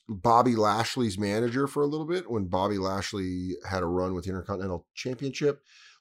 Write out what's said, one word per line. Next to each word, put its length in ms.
Bobby 480
Lashley's 600
manager 500
for 160
a 40
little 180
bit 240
when 180
Bobby 300
Lashley 760
had 120
a 60
run 260
with 120
the 60
Intercontinental 640
Championship. 680